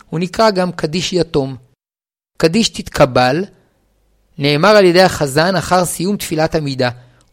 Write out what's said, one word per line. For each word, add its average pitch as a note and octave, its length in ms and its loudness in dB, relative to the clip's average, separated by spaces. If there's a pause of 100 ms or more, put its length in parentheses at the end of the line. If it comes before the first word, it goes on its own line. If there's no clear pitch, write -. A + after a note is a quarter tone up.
הוא D#3+ 100 -6
נקרא F#3 320 0
גם F#3 200 -2
קדיש E3+ 420 -6
יתום. D#3 420 -2 (800)
קדיש E3+ 320 2
תתקבל, C3 760 0 (920)
נאמר D3 320 2
על G#3 160 6
ידי F3 160 6
החזן D#3+ 540 0
אחר F3+ 300 0
סיום F#3 320 -4
תפילת D#3 380 -4
עמידה, C3+ 340 -2 (420)